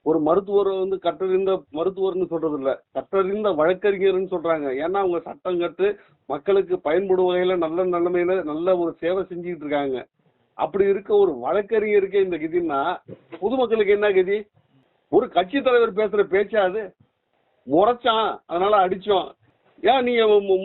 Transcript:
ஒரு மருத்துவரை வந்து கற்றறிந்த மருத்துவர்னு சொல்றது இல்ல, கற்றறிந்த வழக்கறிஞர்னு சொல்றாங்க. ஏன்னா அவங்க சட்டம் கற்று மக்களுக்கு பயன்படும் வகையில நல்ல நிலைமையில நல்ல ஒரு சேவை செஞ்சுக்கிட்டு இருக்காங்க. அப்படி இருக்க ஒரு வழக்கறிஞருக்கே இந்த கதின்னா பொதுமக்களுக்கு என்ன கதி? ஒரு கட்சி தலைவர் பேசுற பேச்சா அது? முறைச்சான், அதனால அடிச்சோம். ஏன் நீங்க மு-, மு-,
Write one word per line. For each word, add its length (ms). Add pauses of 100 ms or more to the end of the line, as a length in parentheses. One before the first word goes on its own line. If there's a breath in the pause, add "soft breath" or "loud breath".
ஒரு 180
மருத்துவரை 600
வந்து 200
கற்றறிந்த 640 (100)
மருத்துவர்னு 540
சொல்றது 300
இல்ல, 260 (100)
கற்றறிந்த 560
வழக்கறிஞர்னு 840
சொல்றாங்க. 460
ஏன்னா 160
அவங்க 260
சட்டம் 400
கற்று 400 (280 soft breath)
மக்களுக்கு 520
பயன்படும் 500
வகையில 280
நல்ல 280
நிலைமையில 580
நல்ல 340
ஒரு 160
சேவை 300
செஞ்சுக்கிட்டு 320
இருக்காங்க. 520 (460)
அப்படி 300
இருக்க 320
ஒரு 280
வழக்கறிஞருக்கே 800
இந்த 140
கதின்னா 600 (420)
பொதுமக்களுக்கு 520
என்ன 200
கதி? 360 (640)
ஒரு 200
கட்சி 320
தலைவர் 320
பேசுற 300
பேச்சா 340
அது? 380 (680)
முறைச்சான், 840
அதனால 420
அடிச்சோம். 440 (500)
ஏன் 220
நீங்க 220
மு-, 20
மு-, 380